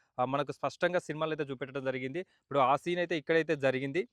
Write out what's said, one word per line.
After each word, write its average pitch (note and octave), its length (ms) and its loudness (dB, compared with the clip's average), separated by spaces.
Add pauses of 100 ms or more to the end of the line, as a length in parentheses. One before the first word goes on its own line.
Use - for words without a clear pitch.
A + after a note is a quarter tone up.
(180)
ఆ, B2 60 2
మనకు C3+ 280 0
స్పష్టంగా F3 460 -2
సినిమాలో D#3+ 340 -4
అయితే D3 200 -4
చూపెట్టడం C3 320 -6
జరిగింది. C3 340 -4
ఇప్పుడు - 400 -6
ఆ C3+ 180 6
సీన్ F3 220 -2
అయితే F3 180 0
ఇక్కడైతే D#3+ 400 2
జరిగింది. C#3 560 0